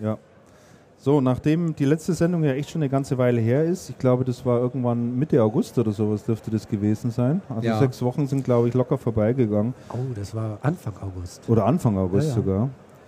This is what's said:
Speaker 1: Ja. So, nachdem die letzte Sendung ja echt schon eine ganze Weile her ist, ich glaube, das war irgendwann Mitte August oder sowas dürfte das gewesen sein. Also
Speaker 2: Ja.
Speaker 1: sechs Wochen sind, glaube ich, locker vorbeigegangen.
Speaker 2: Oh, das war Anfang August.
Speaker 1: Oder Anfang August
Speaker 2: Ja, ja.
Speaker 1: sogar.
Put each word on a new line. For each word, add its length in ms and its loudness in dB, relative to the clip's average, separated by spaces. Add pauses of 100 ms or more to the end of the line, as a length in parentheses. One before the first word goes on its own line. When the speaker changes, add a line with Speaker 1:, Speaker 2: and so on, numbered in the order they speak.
Speaker 1:
Ja. 160 -2 (840)
So, 200 2
nachdem 560 0
die 80 0
letzte 280 0
Sendung 300 0
ja 80 2
echt 200 -4
schon 100 -4
eine 80 0
ganze 280 -2
Weile 220 4
her 240 2
ist, 260 -4
ich 80 -14
glaube, 280 2
das 200 -4
war 140 2
irgendwann 580 -2
Mitte 240 2
August 360 0
oder 160 2
sowas 320 -2
dürfte 260 -4
das 160 -4
gewesen 440 -2
sein. 360 0
Also 180 -6
Speaker 2:
Ja. 140 0
Speaker 1:
sechs 220 0
Wochen 260 -2
sind, 160 -2
glaube 240 2
ich, 60 -2
locker 240 0
vorbeigegangen. 760 0 (200)
Speaker 2:
Oh, 20 -8 (180)
das 220 -10
war 260 -6
Anfang 380 -4
August. 480 -12
Speaker 1:
Oder 180 4
Anfang 320 2
August 300 2
Speaker 2:
Ja, 40 -2
ja. 40 -2
Speaker 1:
sogar. 340 0 (380)